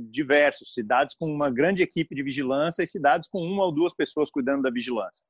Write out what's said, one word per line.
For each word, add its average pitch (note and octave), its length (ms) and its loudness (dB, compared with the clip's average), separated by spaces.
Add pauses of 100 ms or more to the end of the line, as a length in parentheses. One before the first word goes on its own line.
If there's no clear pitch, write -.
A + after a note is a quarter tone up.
(120)
diversos: C#3+ 600 2
cidades B2 420 0
com E3+ 100 -6
uma D3 240 -2
grande E3+ 320 2
equipe - 320 -2
de C3+ 80 -4
vigilância C#3 640 -2
e D#3+ 40 -2
cidades D#3+ 400 2
com F#3 140 -6
uma F#3+ 240 0
ou F3+ 60 0
duas D#3+ 240 0
pessoas D3 340 -2
cuidando C#3 320 -2
da C3 80 0
vigilância. A#2 600 -4